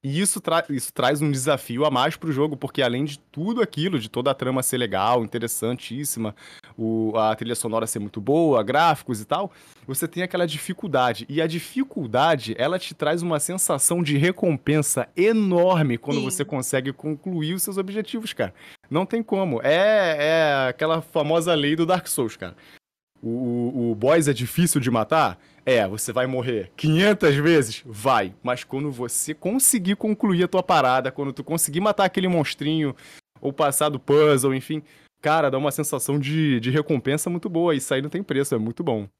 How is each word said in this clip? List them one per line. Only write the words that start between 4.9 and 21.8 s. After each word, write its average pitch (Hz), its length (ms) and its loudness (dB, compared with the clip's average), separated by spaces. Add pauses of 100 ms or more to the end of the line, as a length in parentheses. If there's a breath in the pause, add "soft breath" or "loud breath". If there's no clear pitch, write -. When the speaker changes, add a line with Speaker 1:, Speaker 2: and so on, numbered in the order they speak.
Speaker 1:
interessantíssima, 117 1120 -6 (400 loud breath)
o, 110 400 -2
a 110 180 2
trilha 117 220 -6
sonora 113 280 -4
ser 113 140 -6
muito 104 220 -8
boa, 139 420 2
gráficos 135 580 0
e 107 40 -14
tal, 180 260 -4 (380 loud breath)
você 135 180 -6
tem 170 160 -6
aquela 175 240 -2
dificuldade. 139 840 -2
E 147 140 -2
a 165 60 0
dificuldade, 151 1080 -2
ela 160 220 -2
te - 160 -10
traz 160 280 -2
uma 165 180 0
sensação 175 600 0
de 147 160 0
recompensa 151 1000 0
enorme 180 840 4
quando 139 200 -2
Speaker 2:
Sim. 214 60 -2
Speaker 1:
você - 200 -2
consegue 135 480 -2
concluir 156 640 -4
os 185 100 -4
seus 196 120 -6
objetivos, 208 560 -6
cara. 95 220 -4 (340 loud breath)
Não 165 160 0
tem 233 160 -2
como. 190 440 0
É, 180 520 4 (480)
é 127 40 0
aquela 160 340 -2
famosa 165 520 0
lei 147 200 2
do 165 100 0